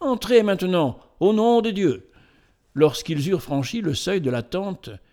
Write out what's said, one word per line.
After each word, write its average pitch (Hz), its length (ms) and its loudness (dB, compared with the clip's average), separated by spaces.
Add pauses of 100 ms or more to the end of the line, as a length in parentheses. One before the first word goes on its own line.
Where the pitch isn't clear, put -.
Entrez 247 420 2
maintenant, 180 560 0 (220)
au 190 100 4
nom 226 300 4
de 220 100 -2
Dieu. » 170 400 -2 (640)
Lorsqu'ils 151 540 0
eurent 175 120 0
franchi 143 400 -4
le 170 120 -2
seuil 185 280 -2
de 135 80 -2
la 120 140 -4
tente, 190 460 -8 (240)